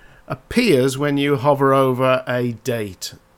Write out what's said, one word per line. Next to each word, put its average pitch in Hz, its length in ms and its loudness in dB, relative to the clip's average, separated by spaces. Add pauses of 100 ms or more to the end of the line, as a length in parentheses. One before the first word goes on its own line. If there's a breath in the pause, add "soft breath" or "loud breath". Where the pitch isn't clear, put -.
(280 soft breath)
appears 139 720 0
when 143 200 -2
you 143 200 0
hover 135 360 2
over 131 540 2
a 123 240 -2
date. 110 640 -8 (220)